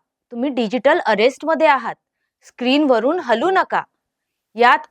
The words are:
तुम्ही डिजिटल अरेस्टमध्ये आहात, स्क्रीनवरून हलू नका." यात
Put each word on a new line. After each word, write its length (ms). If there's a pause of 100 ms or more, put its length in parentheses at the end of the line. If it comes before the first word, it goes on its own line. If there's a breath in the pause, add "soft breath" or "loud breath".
(320)
तुम्ही 180
डिजिटल 480
अरेस्टमध्ये 680
आहात, 280 (480)
स्क्रीनवरून 800
हलू 300
नका." 320 (720)
यात 240 (120)